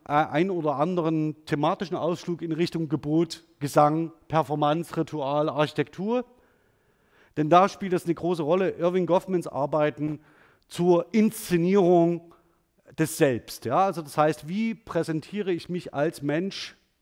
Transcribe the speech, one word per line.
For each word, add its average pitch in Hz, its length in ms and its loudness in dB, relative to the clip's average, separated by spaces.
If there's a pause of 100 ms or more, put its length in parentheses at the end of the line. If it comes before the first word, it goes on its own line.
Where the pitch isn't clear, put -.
ein 151 460 0
oder 156 260 -2
anderen 160 680 -2
thematischen 156 500 -2
Ausflug 165 460 -4
in 165 100 -6
Richtung 165 360 -2
Gebot, 156 560 0 (140)
Gesang, 151 540 2 (160)
Performance, 151 680 0
Ritual, 151 520 -2
Architektur. 160 760 -2 (1120)
Denn 151 140 0
da 180 180 8
spielt 190 240 -6
das 175 120 -2
eine 170 100 -2
große 165 280 -2
Rolle, 175 360 0
Irving 175 280 0
Goffmans 170 420 0
Arbeiten 151 720 -2 (480)
zur 170 440 2
Inszenierung 175 1200 2 (640)
des 160 200 -2
Selbst. 131 480 0
Ja, 160 220 2
also 170 160 -6
das 143 140 -12
heißt, 156 320 0
wie 220 260 -4
präsentiere 165 760 -6
ich 170 180 -4
mich 175 240 -8
als 143 300 -4
Mensch, 156 540 -6 (260)